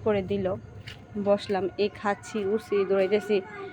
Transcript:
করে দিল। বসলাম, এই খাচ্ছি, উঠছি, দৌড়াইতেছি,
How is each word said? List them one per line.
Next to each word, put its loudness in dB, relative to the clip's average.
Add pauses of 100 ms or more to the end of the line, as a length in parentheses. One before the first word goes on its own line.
করে 4 (100)
দিল। 0 (840)
বসলাম, 2 (180)
এই 4 (120)
খাচ্ছি, -2 (140)
উঠছি, 0 (120)
দৌড়াইতেছি, 4 (360)